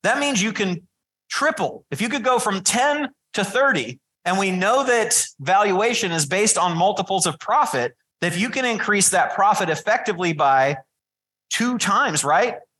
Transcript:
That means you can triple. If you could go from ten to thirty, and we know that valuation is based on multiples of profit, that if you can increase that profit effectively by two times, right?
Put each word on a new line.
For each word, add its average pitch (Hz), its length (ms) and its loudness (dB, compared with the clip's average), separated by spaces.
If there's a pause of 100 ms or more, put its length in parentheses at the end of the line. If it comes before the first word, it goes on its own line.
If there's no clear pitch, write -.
That 233 140 0
means 277 240 -2
you 208 120 -4
can 185 340 -4 (400)
triple. 226 600 -4
If 139 100 -8
you 233 80 -2
could 240 160 -4
go 254 140 2
from 190 240 -2
ten 285 480 0 (240)
to 196 100 0
thirty, 196 560 0 (240)
and 185 140 0
we 196 120 0
know 208 340 2
that 233 380 2 (180)
valuation 196 720 2
is 165 140 -2
based 190 320 0
on 175 220 0
multiples 196 480 0
of 156 120 -4
profit, 202 560 0 (280)
that 175 100 -2
if 170 60 -6
you 226 100 -2
can 262 160 -4
increase 208 460 0
that 180 240 0
profit 196 340 2
effectively 175 640 -2
by 139 460 2 (720)
two 247 260 -2
times, 196 480 0
right? 185 320 2 (240)